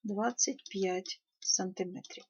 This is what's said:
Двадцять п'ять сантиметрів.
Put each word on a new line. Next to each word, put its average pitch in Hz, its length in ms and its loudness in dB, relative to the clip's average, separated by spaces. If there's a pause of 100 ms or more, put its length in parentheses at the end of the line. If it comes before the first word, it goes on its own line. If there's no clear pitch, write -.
Двадцять 233 640 2
п'ять 190 520 0 (180)
сантиметрів. - 920 -2